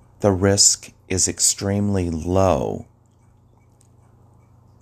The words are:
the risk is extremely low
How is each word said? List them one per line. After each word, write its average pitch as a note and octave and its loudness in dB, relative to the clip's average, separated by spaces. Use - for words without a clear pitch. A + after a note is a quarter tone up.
the G#2 2
risk G2 2
is F#2 -2
extremely G2 -2
low E2 0